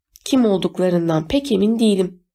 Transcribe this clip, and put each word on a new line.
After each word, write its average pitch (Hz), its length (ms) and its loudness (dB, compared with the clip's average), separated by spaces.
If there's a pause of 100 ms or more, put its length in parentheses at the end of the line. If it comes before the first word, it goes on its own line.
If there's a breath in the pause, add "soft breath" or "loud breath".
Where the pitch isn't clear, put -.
(260)
Kim 254 200 2
olduklarından 175 840 0
pek 277 240 -2
emin 214 280 0
değilim. 190 440 0 (120)